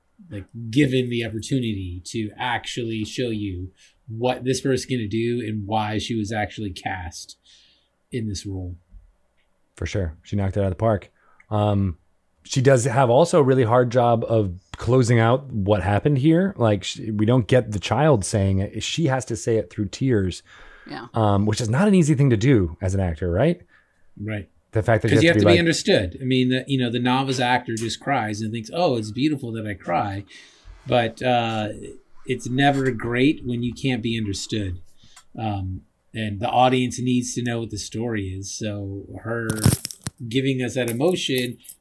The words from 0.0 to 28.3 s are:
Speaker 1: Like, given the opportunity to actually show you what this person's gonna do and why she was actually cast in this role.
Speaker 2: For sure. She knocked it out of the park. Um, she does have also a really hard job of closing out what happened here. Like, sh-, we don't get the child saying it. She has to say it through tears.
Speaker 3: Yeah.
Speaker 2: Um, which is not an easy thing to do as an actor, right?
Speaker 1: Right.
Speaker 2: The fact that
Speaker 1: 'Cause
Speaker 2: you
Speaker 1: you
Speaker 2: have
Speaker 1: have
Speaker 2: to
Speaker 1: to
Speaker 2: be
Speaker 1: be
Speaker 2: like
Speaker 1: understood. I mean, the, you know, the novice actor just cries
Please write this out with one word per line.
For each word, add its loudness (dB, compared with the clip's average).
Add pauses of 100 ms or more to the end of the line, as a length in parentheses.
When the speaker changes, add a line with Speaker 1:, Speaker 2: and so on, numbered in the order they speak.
Speaker 1:
Like, -12 (260)
given 2
the -2
opportunity -4
to -6
actually -4
show -4
you -6 (380)
what -2
this 0
person's -2
gonna -4
do -2
and -6
why -2
she -4
was -4
actually -6
cast -12 (760)
in -6
this -8
role. -8 (1000)
Speaker 2:
For -6
sure. -4
She -6
knocked -2
it 0
out 2
of 0
the -4
park. 0 (400)
Um, 0 (460)
she -2
does 6
have 2
also 6
a 6
really 4
hard 4
job 2
of 2 (220)
closing 4
out 2
what 2
happened 2
here. 4
Like, 2
sh-, -8 (120)
we 2
don't 4
get 2
the -4
child 2
saying 2
it. -6
She -2
has 0
to -6
say 0
it -2
through -4
tears. 0 (460)
Speaker 3:
Yeah. -12
Speaker 2:
Um, 4
which 0
is -2
not 2
an 6
easy 4
thing 4
to 4
do 2
as -2
an 0
actor, -2
right? 2 (580)
Speaker 1:
Right. -8 (220)
Speaker 2:
The 0
fact 4
that 0
Speaker 1:
'Cause 4
Speaker 2:
you 6
Speaker 1:
you 6
Speaker 2:
have 2
Speaker 1:
have 4
Speaker 2:
to -
Speaker 1:
to 4
Speaker 2:
be 6
Speaker 1:
be 8
Speaker 2:
like 6
Speaker 1:
understood. 2
I -8
mean, 2
the, 0
you 0
know, 0
the -2
novice 0
actor 0
just -6
cries -2